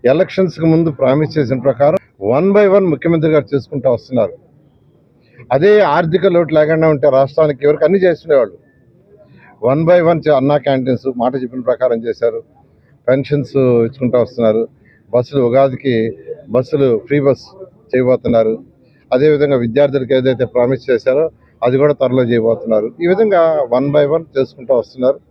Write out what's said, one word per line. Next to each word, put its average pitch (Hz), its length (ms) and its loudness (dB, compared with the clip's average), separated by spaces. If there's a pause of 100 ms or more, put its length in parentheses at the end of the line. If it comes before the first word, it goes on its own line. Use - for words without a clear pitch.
ఎలక్షన్స్కి 165 600 0
ముందు 160 240 2
ప్రామిస్ 139 480 -2
చేసిన 127 220 -2
ప్రకారం 139 380 0 (380)
one 175 200 0
by 208 100 4 (100)
one 190 140 2
ముఖ్యమంత్రి 160 400 0
గారు 147 240 -2
చేసుకుంటూ 131 380 -2
వస్తున్నారు. 113 420 -4 (1160)
అదే 202 280 4
ఆర్థిక 170 460 0
లోటు 170 280 0
లేకుండా 160 340 2
ఉంటే 147 220 2
రాష్ట్రానికి 143 560 0
ఎవరికి 151 180 2
అన్నీ 180 140 2
చేస్తుండేవాళ్ళు. 147 580 0 (1160)
One 151 160 0
by 180 100 4 (140)
one 160 80 -2
చే-, 151 140 0
అన్నా 139 220 0
క్యాంటీన్స్ 131 600 -2
మాట 123 240 -2
చెప్పిన 127 180 -10
ప్రకారం 120 460 -2
చేశారు, 113 360 -4 (680)
పెన్షన్స్ 139 480 -2
ఇచ్చుకుంటూ 123 600 0
వస్తున్నారు, 113 500 0 (460)
బస్సులు 127 280 0
ఉగాదికి 120 680 0 (380)
బస్సులు 123 580 0
ఫ్రీ 143 140 0
బస్ 135 240 -2 (460)
చేయబోతున్నారు, 120 760 0 (480)
అదేవిధంగా 143 440 2
విద్యార్థులకు 127 580 0
ఏదైతే 127 300 0
ప్రామిస్ 123 460 -2
చేశారో 131 400 0 (320)
అది 127 160 0
కూడా 147 140 0
త్వరలో 131 300 0
చేయబోతున్నారు. 113 680 -2 (100)
ఈ 175 40 -2
విధంగా 190 360 2 (340)
one 139 180 -2
by 147 100 2 (120)
one 165 80 -4 (140)
చేసుకుంటూ 131 360 -4
వస్తున్నారు. 127 460 -2 (100)